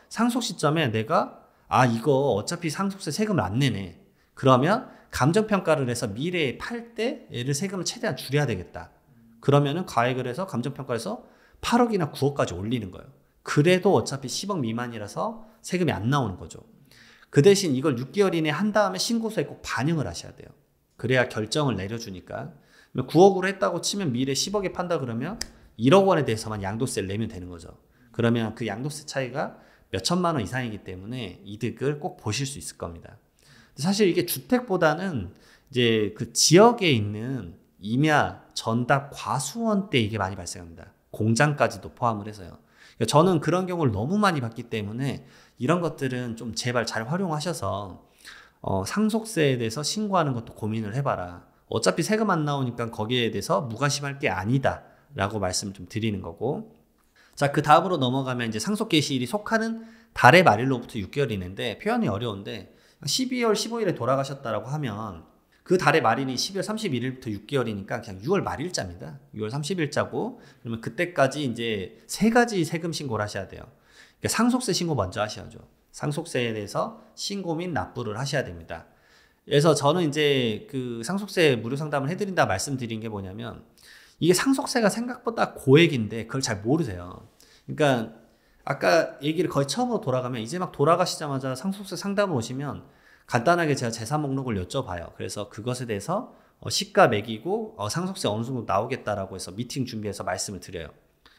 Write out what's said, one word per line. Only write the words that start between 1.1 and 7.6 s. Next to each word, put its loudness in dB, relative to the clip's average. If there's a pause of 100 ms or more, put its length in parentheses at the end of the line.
"아, 6
이거 2
어차피 -2
상속세 -4
세금을 0
안 -2
내네." 0 (340)
그러면 4 (220)
감정평가를 2
해서 -4
미래에 -2
팔 -10
때 -4
얘를 -2
세금을 -4